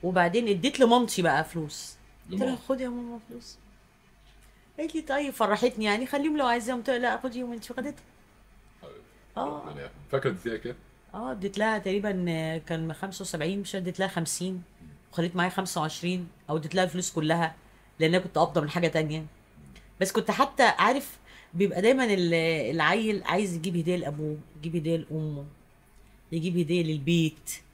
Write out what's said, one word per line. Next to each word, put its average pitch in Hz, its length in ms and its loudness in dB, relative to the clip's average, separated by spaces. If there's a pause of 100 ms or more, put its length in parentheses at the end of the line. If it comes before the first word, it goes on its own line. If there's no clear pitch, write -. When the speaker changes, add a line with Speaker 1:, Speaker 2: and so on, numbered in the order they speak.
Speaker 1:
وبعدين 180 440 2
اديت 202 320 2
لمامتي 233 420 6
بقى 156 220 4
فلوس. - 520 -8 (360)
قلت 190 80 -4
لها: 254 80 2
Speaker 2:
لمامتك. 254 220 -4
Speaker 1:
"خدي 262 140 -2
يا 247 60 -6
ماما 240 300 -10 (100)
فلوس." 240 280 -18 (1200)
قالت 311 160 -4
لي: 320 60 -2
"طيب"، 285 320 -2
فرحتني 214 520 2
يعني، 214 200 2
"خليهم 285 320 0
لو 285 80 2
عايزاهم." 240 320 0
قلت 240 120 -6
لها: 254 100 2
"لا، 240 240 0
خديهم 247 280 -6
انت." 233 140 -10
فخدتها. 262 380 -8 (800)
Speaker 2:
حبيبتي. - 200 -20 (360)
Speaker 1:
آه. 147 220 -6
Speaker 2:
ربنا 151 120 -14
يحميك. 139 200 -12 (200)
فاكرة 135 180 2
اديتيها 110 280 -4
كام؟ 120 180 -8 (380)
Speaker 1:
آه، 233 180 -6
اديت 196 260 -6
لها 214 200 2
تقريبًا، 196 520 -2
آه، 160 280 -2
كان 160 300 -4
من 160 60 -6
خمسة 190 280 -8
وسبعين، 185 380 -4
مش 196 160 -8
اديت 185 240 -4
لها 190 80 2
خمسين، 180 560 -4 (480)
وخدت 170 240 0
معايا 180 140 2
خمسة 185 320 -2
وعشرين، 175 460 -2 (220)
أو 156 80 0
اديت 156 180 -4
لها 185 80 4
الفلوس 180 280 -2
كلها، 165 440 0 (440)
لأن 160 160 4
أنا 185 80 4
كنت 170 140 -4
قابضة 160 240 4
من 151 80 -2
حاجة 170 180 0
تانية. 156 380 0 (760)
بس 190 100 0
كنت 220 200 0
حتى 277 320 4
عارف، 233 540 4 (360)
بيبقى 180 280 2
دايمًا 254 320 6
ال-، 175 200 2 (420)
العيل 196 500 2
عايز 185 300 0
يجيب 170 220 -2
هدية 170 180 0
لأبوه، 151 420 -4 (200)
يجيب 160 180 -6
هدية 165 220 0
لأمه، 151 480 -6 (840)
يجيب 170 260 0
هدية 170 260 2
للبيت 156 680 2 (220)